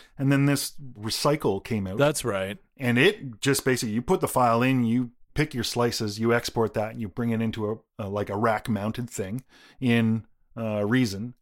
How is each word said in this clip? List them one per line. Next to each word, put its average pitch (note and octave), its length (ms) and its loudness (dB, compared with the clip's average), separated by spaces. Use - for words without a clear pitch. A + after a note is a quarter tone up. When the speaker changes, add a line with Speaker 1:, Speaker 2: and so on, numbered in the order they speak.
Speaker 1:
And C#3 140 2
then C#3 140 4
this C#3+ 280 0
Recycle A2+ 640 0
came G2+ 240 -2
out. F#2+ 100 -6
Speaker 2:
That's C#3+ 280 0
right. G2 320 -4
Speaker 1:
And A#2+ 200 0
it C3+ 440 2
just C3+ 240 2
basically, A#2+ 280 0
you A#2 80 0
put F3+ 200 0
the F3 60 0
file A#2+ 360 4
in, C3 220 4
you A#2+ 260 0
pick D3+ 200 0
your A#2+ 100 -2
slices, A#2 560 -2
you A2+ 140 4
export A#2 400 0
that, A2 180 -2
and A#2+ 100 -10
you G#2+ 60 -6
bring A#2 240 -4
it A2+ 100 0
into A2 300 -2
a, - 340 -10
a, F#2+ 40 -6
like, G2+ 200 -4
a G2+ 80 -4
rack G#2+ 320 2
mounted A2 400 -2
thing G#2+ 340 -8
in, A2+ 460 2
uh, G#2+ 280 -2
Reason, A#2 560 0